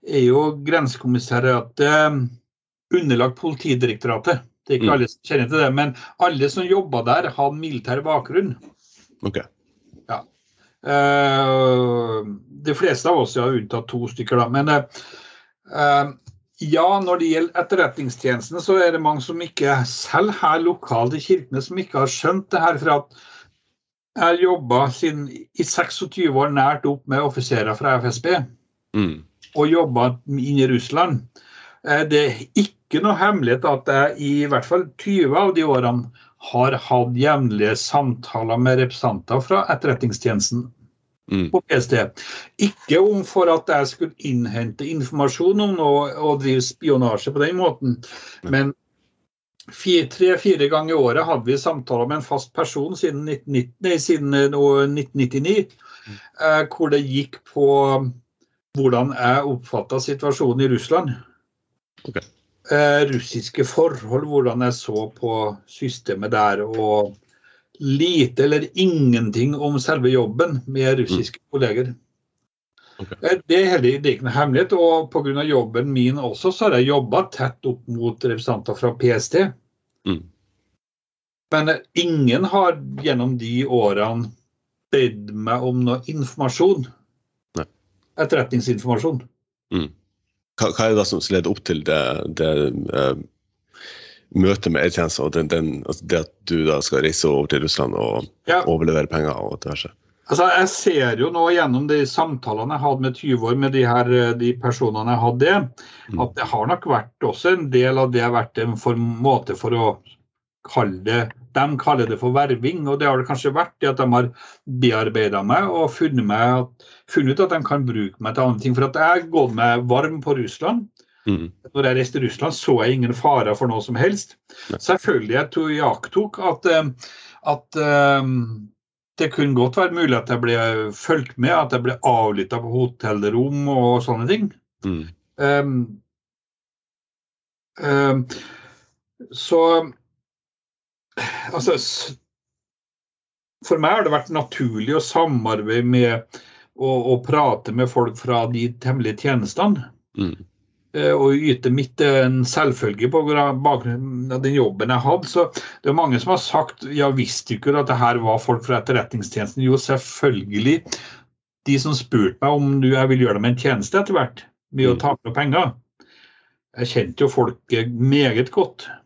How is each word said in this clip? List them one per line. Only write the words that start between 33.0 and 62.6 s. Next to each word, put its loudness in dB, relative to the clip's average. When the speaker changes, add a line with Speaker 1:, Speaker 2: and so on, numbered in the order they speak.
Speaker 1:
noe 2
hemmelighet 2
at 0
jeg 2
i 0
hvert 0
fall 0
tyve 2
av 4
de 2
årene 0
har 0
hatt 0
jevnlige 2
samtaler -2
med 4
representanter -2
fra 0
etterretningstjenesten -2
Speaker 2:
Mm. -2
Speaker 1:
på 2
P 0
S 0
T. 2
Ikke 0
om 2
for 2
at 2
jeg 2
skulle -6
innhente -4
informasjon 0
om 0
noe 2
og 0
drive 0
spionasje 0
på 2
den -2
måten, 0
Speaker 2:
Nei. -6
Speaker 1:
men 2
fi-, 0
tre-fire 2
ganger 0
i 4
året 4
hadde 0
vi 2
samtaler -2
med -4
en -8
fast -6
person -4
siden -4
nitten -8
nitti, -2
nei, 0
siden, 0
eh, 4
nå 4
nitten -4
nittini, 0
Speaker 2:
Mm. -18
Speaker 1:
eh, 2
hvor -2
det 2
gikk -6
på 2
hvordan 2
jeg 2
oppfattet -4
situasjonen 0
i 2
Russland. 0
Speaker 2:
Ok. -8